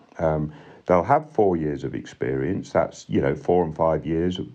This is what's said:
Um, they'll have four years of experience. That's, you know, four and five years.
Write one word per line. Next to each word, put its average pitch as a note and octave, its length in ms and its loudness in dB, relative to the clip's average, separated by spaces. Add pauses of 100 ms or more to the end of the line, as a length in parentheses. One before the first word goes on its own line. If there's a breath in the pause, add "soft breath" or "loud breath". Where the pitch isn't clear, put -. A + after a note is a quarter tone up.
(200)
Um, D#2 340 0 (320 loud breath)
they'll F2+ 180 4
have D3 280 2
four F#2+ 260 2
years D2 260 -4
of C2 120 -6
experience. C2+ 760 -4
That's, - 380 -2
you G2+ 120 2
know, C#2 140 0
four F2 280 2
and D#2+ 120 -4
five D#2+ 300 0
years. F2 340 -2 (160)